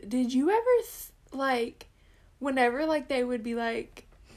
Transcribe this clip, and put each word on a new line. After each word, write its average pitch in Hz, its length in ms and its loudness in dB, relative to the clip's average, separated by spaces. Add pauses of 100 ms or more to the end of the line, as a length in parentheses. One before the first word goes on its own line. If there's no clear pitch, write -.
did 247 260 0
you 277 180 4
ever, 453 100 4 (220)
th-, - 280 -16 (220)
like, 262 540 -2 (520)
whenever, 262 460 2
like, 311 240 0
they 254 160 0
would 247 180 -4
be, 233 120 -4
like, 233 520 -6 (300)